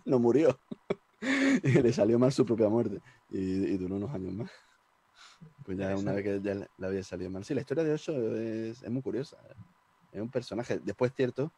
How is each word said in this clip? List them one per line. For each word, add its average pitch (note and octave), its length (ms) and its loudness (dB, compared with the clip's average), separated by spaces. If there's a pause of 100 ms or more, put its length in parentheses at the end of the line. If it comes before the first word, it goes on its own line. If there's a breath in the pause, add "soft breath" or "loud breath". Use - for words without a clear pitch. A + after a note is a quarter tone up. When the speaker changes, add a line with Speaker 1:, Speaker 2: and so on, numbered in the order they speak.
Speaker 1:
no C3+ 140 4
murió. B2+ 460 6
<laughs> - 40 -20 (920 loud breath)
Y C#3 60 4 (140)
le A#2+ 100 4
salió A#2 240 4
mal B2+ 140 4
su - 140 2
propia A2 220 2
muerte A2 320 0 (300 soft breath)
y, G2+ 100 -6
y F#2+ 380 0
duró F#2 200 -4
unos G2+ 140 -6
años F#2 220 -6
más. A2+ 160 -8 (1120 loud breath)
Pues F#2+ 140 -8
ya G2 200 -2
una G2 160 -2
vez G2+ 100 -2
Speaker 2:
Interesante. G2+ 180 -2
Speaker 1:
que - 0 -
ya G2 140 -2
le, G2+ 120 -8 (100)
le F#2+ 100 -6
había F#2+ 160 -2
salido F#2 260 -8
mal. F#2+ 140 -8
Sí, D3+ 100 -6
la B2 80 -2
historia D#3 220 -2
de D3+ 100 0
Osho B2+ 420 -2
es, A2+ 460 -6
es - 80 -10
muy B2+ 120 -2
curiosa. A2+ 360 -6 (720)
Es G2 100 -10
un A#2+ 100 -6
personaje. A#2 480 -4
Después B2 320 -2
es - 40 -16
cierto C3 420 -2